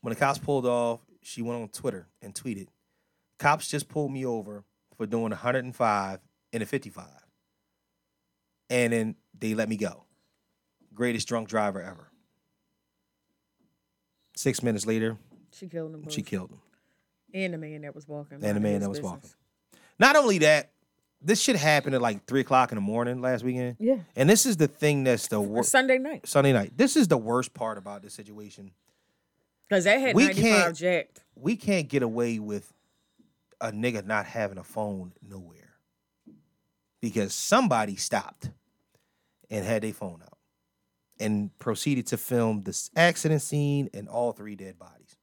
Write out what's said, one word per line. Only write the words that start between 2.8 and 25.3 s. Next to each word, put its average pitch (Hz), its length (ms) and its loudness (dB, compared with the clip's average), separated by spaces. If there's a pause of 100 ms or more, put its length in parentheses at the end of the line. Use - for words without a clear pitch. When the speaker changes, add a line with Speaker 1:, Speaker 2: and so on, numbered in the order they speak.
Speaker 1:
"Cops 156 300 0
just 143 200 -6
pulled 147 240 -4
me 131 120 -6
over 104 400 -6 (320)
for 113 100 -6
doing 113 260 -2
a 101 40 -6
hundred 127 280 0
and 120 100 -12
five 101 440 0 (340)
in 113 100 -4
a 101 40 -6
fifty-five. 85 580 -10 (1500)
And 120 220 2
then 110 220 0 (240)
they 110 160 -2
let 107 140 -2
me 110 80 -2
go. 101 280 -6 (880)
Greatest 117 360 -4
drunk 113 200 -6
driver 104 340 -2
ever." 85 260 -16 (2250)
Six - 280 -2
minutes 107 240 -2
later, 113 300 -2 (360)
Speaker 2:
She - 160 -20
killed 160 260 -10
them 151 80 -18
both. 151 100 -12
Speaker 1:
she 151 100 -6
killed 185 280 -8
him. - 80 -20 (760)
Speaker 2:
And 190 200 -6
the 160 40 -10
man 151 240 -14
that 147 120 -14
was 151 120 -20
walking. 147 300 -14
Speaker 1:
And 139 60 -12
the 104 120 -2
Speaker 2:
Mind 104 80 0
Speaker 1:
man 104 120 0
Speaker 2:
his 98 80 -2
Speaker 1:
that 101 80 -2
was 95 80 -6
Speaker 2:
business. 92 140 -8
Speaker 1:
walking. - 180 -18 (680)
Not 269 180 8
only 233 220 6
that, 151 340 6 (500)
this 185 180 2
shit 247 160 2
happened 147 380 2
at, 123 80 2
like, 107 240 -2
three 131 140 2
o'clock 127 300 4
in 117 60 -6
the 101 60 -2
morning 120 400 -2
last 123 220 -2
weekend. 123 340 -4
Speaker 2:
Yeah. 240 180 2 (180)
Speaker 1:
And 135 140 4
this 220 180 8
is 214 120 0
the 151 100 4
thing 147 360 2
that's 120 240 2
the 107 120 0